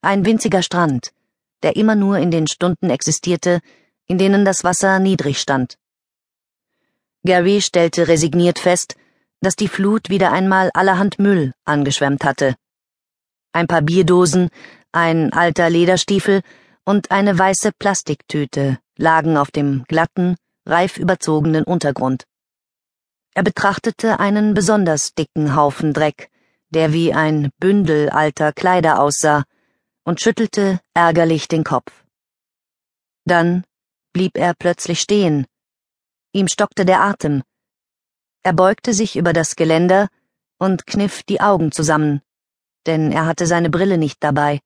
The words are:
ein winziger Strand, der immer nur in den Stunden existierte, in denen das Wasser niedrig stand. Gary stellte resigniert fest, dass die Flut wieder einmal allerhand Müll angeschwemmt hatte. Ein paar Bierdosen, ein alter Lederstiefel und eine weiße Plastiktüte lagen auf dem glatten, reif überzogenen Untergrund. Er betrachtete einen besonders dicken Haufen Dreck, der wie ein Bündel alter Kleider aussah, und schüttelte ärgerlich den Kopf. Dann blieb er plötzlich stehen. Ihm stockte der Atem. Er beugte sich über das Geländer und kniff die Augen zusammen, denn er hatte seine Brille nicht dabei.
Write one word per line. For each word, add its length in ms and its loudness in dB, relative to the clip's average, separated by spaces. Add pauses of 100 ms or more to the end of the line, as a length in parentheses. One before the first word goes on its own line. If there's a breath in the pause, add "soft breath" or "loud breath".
ein 220 0
winziger 380 2
Strand, 480 -2 (540)
der 100 0
immer 220 2
nur 220 0
in 120 0
den 160 0
Stunden 440 -4
existierte, 680 -2 (480 soft breath)
in 120 -2
denen 260 2
das 180 0
Wasser 380 2
niedrig 400 0
stand. 380 -4 (1500)
Gary 360 2
stellte 460 0
resigniert 540 2
fest, 340 -2 (460)
dass 160 -2
die 100 -2
Flut 440 -2
wieder 200 2
einmal 440 2
allerhand 440 0
Müll 340 2 (120)
angeschwemmt 600 -2
hatte. 300 0 (1000)
Ein 140 0
paar 160 0
Bierdosen, 680 2 (420 loud breath)
ein 400 0
alter 360 0
Lederstiefel 720 0 (420 soft breath)
und 260 -2
eine 260 2
weiße 400 0
Plastiktüte 1040 -4 (180)
lagen 400 2
auf 140 0
dem 380 -2
glatten, 480 -2 (280)
reif 340 -2
überzogenen 680 -2
Untergrund. 640 -4 (1080)
Er 60 0
betrachtete 720 -2
einen 340 0
besonders 640 0
dicken 400 -4
Haufen 380 0
Dreck, 360 -4 (420)
der 220 0
wie 220 0
ein 360 0 (100)
Bündel 500 2
alter 420 -2
Kleider 480 2
aussah, 440 0 (580)
und 180 -6
schüttelte 600 -2 (120)
ärgerlich 540 2
den 160 -2
Kopf. 420 -6 (1200)
Dann 380 2 (500)
blieb 240 -2
er 180 0
plötzlich 460 -4
stehen. 460 2 (840)
Ihm 160 0
stockte 360 -2
der 160 4
Atem. 440 -2 (1000)
Er 120 0
beugte 380 2
sich 220 -2
über 180 0
das 220 -2
Geländer 540 2 (500)
und 300 -2
kniff 340 -4
die 180 -4
Augen 300 2
zusammen, 520 -2 (640)
denn 260 0
er 120 0
hatte 220 -2
seine 240 0
Brille 280 0
nicht 200 -2
dabei. 480 -2